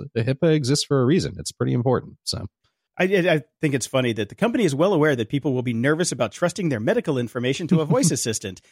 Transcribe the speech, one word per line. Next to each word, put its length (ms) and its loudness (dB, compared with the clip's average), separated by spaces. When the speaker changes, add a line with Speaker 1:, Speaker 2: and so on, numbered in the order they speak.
Speaker 1:
hipaa 380 0
exists 320 0
for 160 2
a 40 2
reason. 340 2
It's 140 -10
pretty 200 -2
important. 500 0
So 220 -8
Speaker 2:
I, 80 0
I, 300 2
I 60 0
think 120 0
it's 140 -2
funny 260 0
that 160 -2
the 60 -18
company 300 0
is 100 2
well 180 2
aware 220 4
that 140 -4
people 240 -2
will 100 -2
be 100 -2
nervous 380 0
about 220 -2
trusting 360 -2
their 120 -2
medical 360 0
information 520 -2
to 120 4
a 40 0
voice 260 2
Speaker 1:
<laughs> 0 -
Speaker 2:
assistant. 500 -6